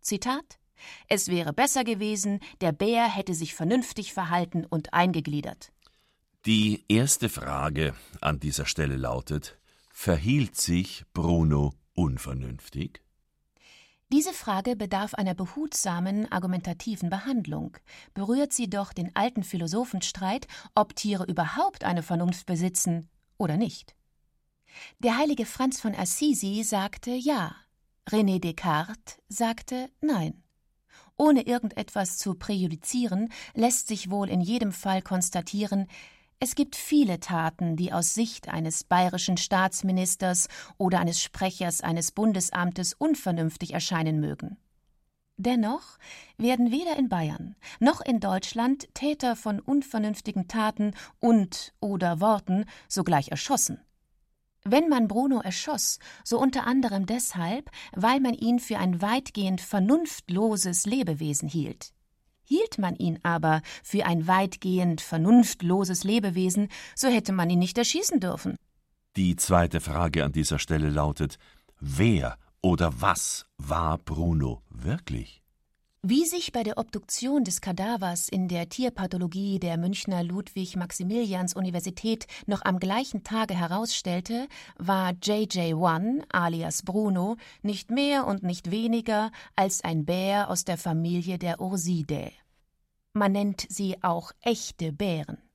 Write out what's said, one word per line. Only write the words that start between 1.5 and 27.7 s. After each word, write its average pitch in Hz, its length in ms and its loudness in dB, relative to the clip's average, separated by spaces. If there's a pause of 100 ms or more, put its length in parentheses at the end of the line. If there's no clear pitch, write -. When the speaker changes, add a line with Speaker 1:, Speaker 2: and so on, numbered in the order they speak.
Speaker 1:
besser 262 300 2
gewesen, 208 560 -2 (220)
der 170 120 2
Bär 233 340 2
hätte 196 280 -2
sich 160 180 -6
vernünftig 214 640 -2
verhalten 175 500 -2
und - 300 -4
eingegliedert." 160 800 0 (720)
Speaker 2:
Die 107 420 4
erste 117 400 4
Frage 71 680 -2 (260)
an 76 180 0
dieser 71 280 -4
Stelle 69 300 -2
lautet: 64 600 -4 (320)
Verhielt 101 640 2
sich - 500 0 (100)
Bruno 78 580 4 (220)
unvernünftig? 65 1080 -4 (1120)
Speaker 1:
Diese 302 220 2
Frage 214 420 -2
bedarf 202 380 -4
einer 185 200 0
behutsamen, 196 960 -2
argumentativen 180 800 -4
Behandlung, 180 680 -4 (340)
berührt 247 400 0
sie 233 160 -2
doch 196 240 -4
den 180 240 -4
alten 220 260 0
Philosophenstreit, 190 1040 -4 (280)
ob 208 200 2
Tiere 202 300 -2
überhaupt 185 580 -2
eine 175 200 0
Vernunft 175 440 -2
besitzen 175 640 -2 (300)
oder 156 180 0
nicht. - 400 -4 (1000)
Der 226 180 2
heilige 277 300 2
Franz 262 340 -2
von 214 160 -4
Assisi 208 680 0
sagte 208 480 -2
ja, 254 460 0 (520)